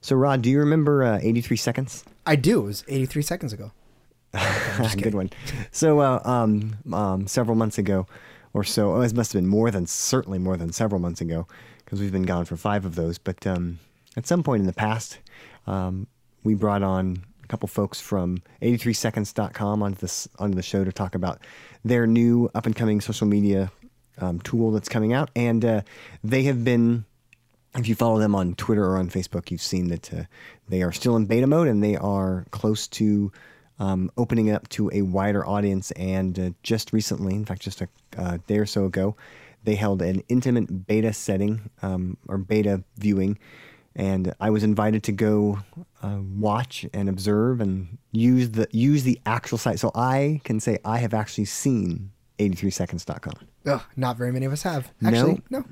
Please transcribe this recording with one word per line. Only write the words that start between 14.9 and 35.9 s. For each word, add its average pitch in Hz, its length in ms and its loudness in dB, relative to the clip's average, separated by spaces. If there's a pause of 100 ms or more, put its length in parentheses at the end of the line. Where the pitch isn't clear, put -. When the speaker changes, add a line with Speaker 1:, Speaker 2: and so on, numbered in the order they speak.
Speaker 1:
um, 95 400 -4 (360)
we 107 120 2
brought 101 260 2
on 92 420 0 (200)
a - 40 -20
couple - 200 -6
folks - 340 -4
from 90 400 -2 (200)
eighty-three 117 320 0
seconds 107 380 -2
dot 104 220 -4
com 104 300 -2
onto 95 160 -4
this, - 280 -8 (120)
onto 101 160 0
the 92 80 -4
show 98 200 0
to 95 80 -2
talk 95 220 -6
about 90 260 -4 (460)
their 117 220 2
new 117 480 4
up-and-coming 110 440 0
social 107 280 -2
media, 101 440 2 (460)
um, 87 220 -4
tool 113 320 0
that's 107 180 -2
coming 110 240 2
out. 139 220 0
And, 117 280 2
uh, 110 180 2 (420)
they 131 200 2
have 131 200 2
been, 117 420 4 (720)
if 117 100 -2
you 110 80 2
follow 113 220 4
them 107 160 4
on 92 220 0
Twitter 107 280 2
or 92 140 2
on 92 120 0
Facebook, - 420 -6
you've 87 100 -6
seen 90 280 -2
that, 85 240 -6
uh, 80 100 -6 (440)
they 92 140 0
are 90 100 0
still 120 240 0
in 110 100 2
beta 117 220 2
mode 156 200 4
and 107 160 2
they 104 120 2
are 95 560 -2
close 107 360 -2
to, 104 440 0 (480)
um, 95 380 0
opening 117 320 2
up - 200 -2
to 104 220 -2
a 101 120 0
wider 98 420 0
audience. 98 460 -2